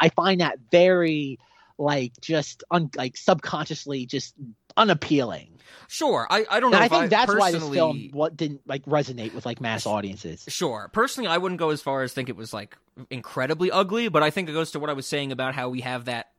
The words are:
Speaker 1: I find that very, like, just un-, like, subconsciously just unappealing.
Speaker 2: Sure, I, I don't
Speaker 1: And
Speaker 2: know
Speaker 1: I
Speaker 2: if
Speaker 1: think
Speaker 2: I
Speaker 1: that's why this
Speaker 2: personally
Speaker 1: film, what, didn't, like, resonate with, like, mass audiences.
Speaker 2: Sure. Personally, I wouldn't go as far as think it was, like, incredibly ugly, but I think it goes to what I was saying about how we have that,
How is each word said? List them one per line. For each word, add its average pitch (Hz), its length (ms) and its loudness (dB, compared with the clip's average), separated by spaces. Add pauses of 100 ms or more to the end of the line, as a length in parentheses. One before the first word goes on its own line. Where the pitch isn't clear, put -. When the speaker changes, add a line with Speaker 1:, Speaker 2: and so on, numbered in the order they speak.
Speaker 1:
I 165 80 6
find 180 320 2
that 151 160 0 (120)
very, 170 680 4 (380)
like, 143 420 0
just - 520 -4
un-, 170 260 2
like, 131 180 -6
subconsciously 151 880 -2
just - 280 -8 (420)
unappealing. 147 800 2 (360)
Speaker 2:
Sure, 202 400 0
I, 214 200 2
I 214 100 2
don't 247 140 4
Speaker 1:
And - 0 -
Speaker 2:
know 196 60 8
Speaker 1:
I 226 60 8
Speaker 2:
if 233 60 2
Speaker 1:
think 170 120 4
Speaker 2:
I - 40 0
Speaker 1:
that's 208 260 4
why 196 180 4
this 165 100 -2
Speaker 2:
personally 143 160 -4
Speaker 1:
film, 151 340 0
what, 151 240 -2
didn't, 147 320 -6
like, 139 180 -8
resonate 127 480 -2
with, 113 120 -12
like, 117 160 -6
mass 113 240 -2
audiences. 98 640 -6
Speaker 2:
Sure. 113 420 -4
Personally, 233 380 -2
I 165 80 2
wouldn't 180 220 -2
go 160 100 2
as 151 120 -2
far 135 220 -2
as 123 80 -6
think 127 160 -6
it 117 80 -8
was, 110 180 -14
like, 104 220 -12 (340)
incredibly 143 600 -2
ugly, 202 380 0
but 185 140 4
I 151 60 4
think 170 200 -4
it 147 40 -8
goes 160 180 -2
to 147 80 -8
what 147 100 -4
I 147 40 -4
was 135 140 -6
saying 139 240 -4
about 131 240 -4
how 127 140 -4
we 127 120 -6
have 123 240 -6
that, 120 340 -8